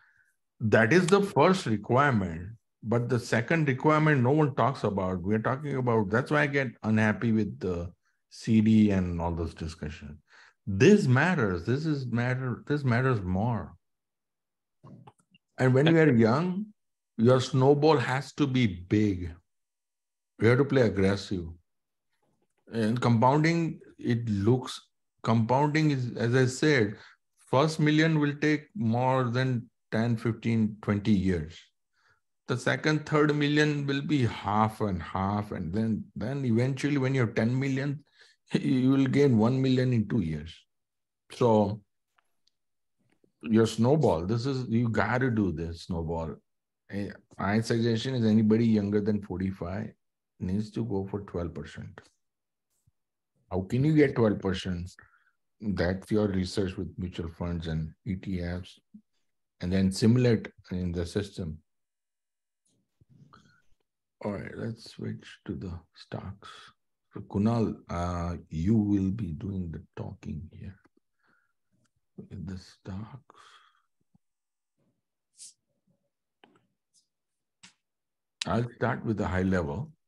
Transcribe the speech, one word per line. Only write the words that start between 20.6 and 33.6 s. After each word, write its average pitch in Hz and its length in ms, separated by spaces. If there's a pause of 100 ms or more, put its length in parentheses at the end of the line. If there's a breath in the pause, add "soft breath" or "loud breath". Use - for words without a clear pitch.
play 131 160
aggressive. 98 640 (1300)
And 113 260
compounding, 151 800 (180)
it 117 300
looks, 110 600 (360)
compounding 139 680
is, 123 260
as 117 180
I 131 120
said, 127 500 (400 loud breath)
first 156 420
million 156 400
will 143 160
take 147 400
more 127 480
than 123 460 (200)
ten, 113 280
fifteen, 113 640
twenty 104 320
years. 87 440 (920)
The 127 80
second, 147 480
third 151 280
million 147 540